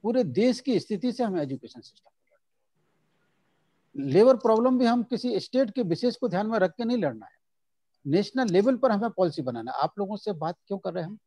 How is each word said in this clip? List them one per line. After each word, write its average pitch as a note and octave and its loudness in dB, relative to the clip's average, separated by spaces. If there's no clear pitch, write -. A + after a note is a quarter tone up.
पूरे A#3 2
देश G#3+ 0
की A#3 0
स्थिति G#3+ -4
से A#3+ -4
हमें F#3 -2
education C3 -10
सिस्टम - -20
से - -20
लड़ना - -20
है। - -14
Labor A#3 8
problem A#3 2
भी B3 4
हम A#3+ 2
किसी A#3 -4
state B3+ 0
के B3 -4
विशेष G#3+ 0
को B3 -4
ध्यान F#3+ -2
में A3+ -2
रख F#3 2
के A#3+ -6
नहीं A#3+ -2
लड़ना B2+ -4
है, - -20
National G#3 0
level G3+ 4
पर B3 2
हमें G#3+ 0
policy E3+ -2
बनाना A#2+ -6
है। B2+ -8
आप D#3+ -2
लोगों G3+ -6
से G3+ -8
बात D#3+ -6
क्यों G3 -8
कर F#3 -8
रहे E3+ -6
हैं E3+ -10
हम? G#3+ -14